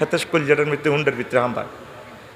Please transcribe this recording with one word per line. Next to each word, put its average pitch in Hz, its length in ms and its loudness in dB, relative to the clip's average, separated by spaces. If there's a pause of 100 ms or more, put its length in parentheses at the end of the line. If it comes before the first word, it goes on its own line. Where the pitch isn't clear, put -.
হেতে 156 180 0 (140)
কলজাটার 151 340 4
মধ্যে, 151 240 0
হুন্ডের 143 240 2
ভিতরে 123 260 0
হামবায়। 110 260 -2 (680)